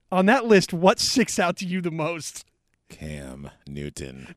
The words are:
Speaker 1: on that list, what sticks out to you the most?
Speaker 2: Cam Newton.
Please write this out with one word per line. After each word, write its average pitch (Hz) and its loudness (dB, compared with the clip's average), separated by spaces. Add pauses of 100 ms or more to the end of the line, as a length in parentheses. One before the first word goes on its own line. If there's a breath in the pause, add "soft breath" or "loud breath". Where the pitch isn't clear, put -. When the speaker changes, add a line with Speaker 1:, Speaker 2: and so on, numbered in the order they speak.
(120)
Speaker 1:
on 185 4
that 240 4
list, 208 6
what 185 4
sticks - 0
out 180 0
to 196 -8
you 180 -4
the 170 -2
most? 160 -6 (440)
Speaker 2:
Cam 69 -12 (160)
Newton. 69 -12